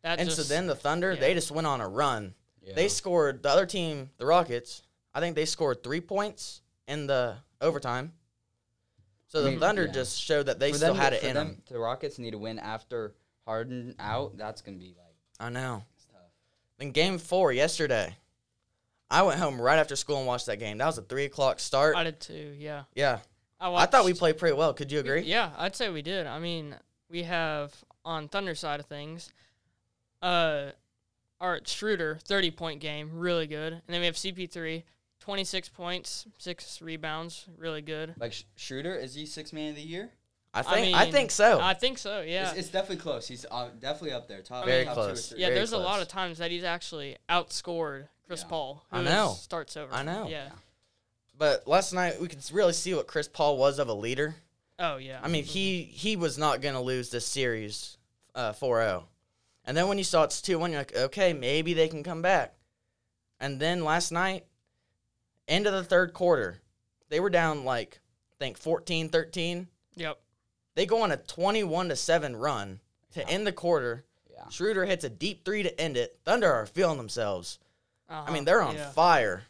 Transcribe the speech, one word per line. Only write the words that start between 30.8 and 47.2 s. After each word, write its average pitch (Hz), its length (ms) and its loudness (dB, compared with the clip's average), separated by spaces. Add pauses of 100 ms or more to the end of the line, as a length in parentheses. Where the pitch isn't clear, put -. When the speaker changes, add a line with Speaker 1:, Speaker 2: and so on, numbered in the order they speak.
Speaker 1:
Art 180 280 -2
Schroeder, 170 560 -2
thirty-point 165 560 0
game, 151 380 -8
really 170 280 0
good. 151 260 -6
And 170 160 -14
then 175 120 -2
we 175 60 2
have 170 120 0
C 190 140 -4
P 180 140 -8
three, 165 380 -8 (360)
twenty-six 190 480 -6
points, - 580 -8 (120)
six - 440 -12
rebounds, 160 640 -8 (100)
really 160 260 -8
good. 156 360 -8
Speaker 3:
Like, 117 160 -6
Sh-, - 100 -12 (120)
Schroeder, 143 380 -8
is 131 200 -8
he 151 120 -10
sixth 156 260 -14
man 151 180 -6
of 151 60 -10
the 147 60 -14
year? 180 280 -10 (420)
Speaker 2:
I 107 80 0
Speaker 1:
I - 20 -2
Speaker 2:
think, 190 340 4
I 196 80 8
Speaker 1:
mean, 165 80 0
Speaker 2:
think 269 180 2
so. 208 300 8
Speaker 1:
I 185 140 4
think 247 240 -2
so, 202 240 -6
yeah. 180 280 -2
Speaker 3:
It's, 165 80 -6
it's 180 100 -8
definitely 190 340 -6
close. 135 260 -6
He's, 123 220 -14
uh, 123 180 -6 (100)
definitely 139 340 -6
up 120 160 -8
there. 98 140 -14
Top, 123 240 -8
Speaker 2:
Very 127 180 4
Speaker 3:
top 123 120 -4
two 117 40 0
or 107 40 2
Speaker 2:
close. 98 240 -4
Speaker 3:
three. - 120 -12
Speaker 1:
Yeah, 180 60 2
Speaker 2:
Very 127 120 4
Speaker 1:
there's 220 140 0
a 220 60 -2
lot 185 160 0
Speaker 2:
close. 196 80 0
Speaker 1:
of 165 60 -6
times 180 300 -6
that 170 120 -4
he's 175 140 -6
actually 165 520 -6 (120)